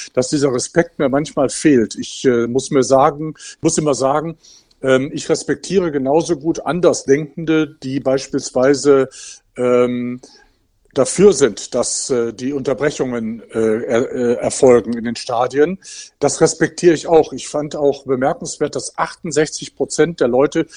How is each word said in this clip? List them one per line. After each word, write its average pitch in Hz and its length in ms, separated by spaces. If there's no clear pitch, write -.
dass 127 140
dieser 139 260
Respekt - 460
mir 143 80
manchmal 139 400
fehlt. 120 480
Ich, - 280
äh, 120 220
muss 123 240
mir 135 140
sagen, 147 500
muss 160 160
immer 151 160
sagen, 151 420
ähm, 131 320
ich 143 160
respektiere 165 640
genauso 147 460
gut 151 280
Andersdenkende, 156 1200
die 135 160
beispielsweise, 135 1080
ähm, 123 640
dafür 175 400
sind, 123 400
dass, - 340
äh, 117 240
die 127 220
Unterbrechungen, 127 880
äh, 113 320
er-, 123 260
äh, 120 260
erfolgen 120 600
in 113 80
den 117 100
Stadien. 127 640
Das 143 200
respektiere 160 540
ich 143 120
auch. 160 280
Ich 123 140
fand 151 280
auch 143 300
bemerkenswert, 139 720
dass - 200
achtundsechzig - 800
Prozent 151 440
der 131 80
Leute, 143 380